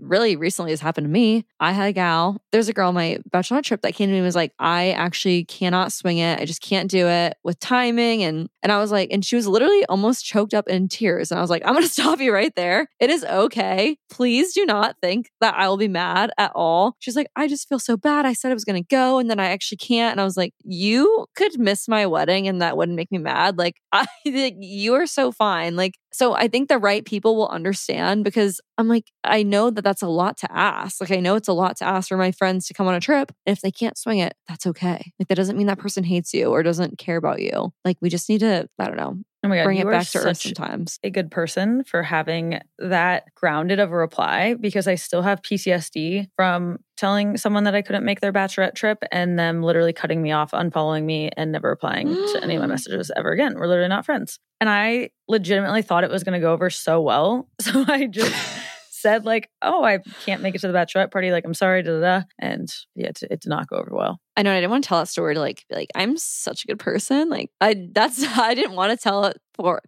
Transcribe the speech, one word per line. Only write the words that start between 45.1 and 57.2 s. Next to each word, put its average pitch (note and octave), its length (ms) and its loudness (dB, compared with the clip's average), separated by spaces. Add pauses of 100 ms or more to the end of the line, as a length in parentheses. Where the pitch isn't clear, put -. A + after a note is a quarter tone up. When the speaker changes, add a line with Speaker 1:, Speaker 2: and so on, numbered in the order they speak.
Speaker 2:
have G3 200 0
P G3+ 160 -4
T F3+ 140 0
S F3 180 -2
D F3+ 460 -4
from F3+ 420 0 (180)
telling G3+ 400 0
someone G#3 280 0
that G3+ 100 2
I G3+ 80 2
couldn't G3 220 -2
make G3 160 -2
their G3+ 120 0
bachelorette F#3+ 440 0
trip G#3+ 340 0
and F3+ 260 0
them E3+ 280 0
literally E3+ 280 2
cutting E3 300 -2
me D3+ 80 0
off, D3+ 220 0
unfollowing D#3 500 0
me, D#3 340 -2
and D#3 140 -4
never D3+ 200 -2
replying - 440 -4
to G4+ 260 -2
any - 140 -4
of D#3+ 60 -2
my - 60 -2
Speaker 1:
<gasps> - 20 -2
Speaker 2:
messages - 480 -6
ever - 160 -2
again. B3+ 240 0
We're E3+ 100 -4
literally F3+ 220 2
not G3 180 -2
friends. - 320 -4 (220)
And A3 100 2
I A3+ 400 0 (160)
legitimately G3+ 560 0
thought F3 220 2
it - 60 -2
was F3+ 120 -2
gonna F3+ 160 -2
go E3 140 2
over E3+ 180 0
so E3 300 0
well. D#3+ 540 2